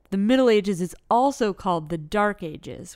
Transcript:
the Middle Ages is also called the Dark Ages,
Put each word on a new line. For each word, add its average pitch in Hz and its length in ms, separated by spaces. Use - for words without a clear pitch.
the 196 80
Middle 247 320
Ages 202 320
is 180 140
also 240 440
called 170 360
the 170 80
Dark 202 460
Ages, 165 520